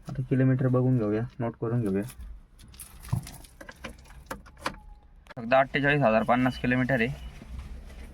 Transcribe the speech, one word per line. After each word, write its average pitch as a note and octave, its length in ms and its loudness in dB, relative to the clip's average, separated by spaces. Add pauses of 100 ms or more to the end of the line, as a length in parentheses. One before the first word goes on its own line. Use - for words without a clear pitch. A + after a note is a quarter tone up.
आता C3 200 -6
किलोमीटर C3 380 4
बघून B2+ 300 4
घेऊया, G#2+ 240 2 (180)
नोट A#2 120 -2 (100)
करून A#2+ 200 0
घेऊया. G2+ 220 0 (3250)
फक्त A#2+ 180 -2
अठ्ठेचाळीस C#3 480 4
हजार A2 220 6
पन्नास B2+ 340 2
किलोमीटर B2+ 440 2
आहे. A2+ 60 2 (1080)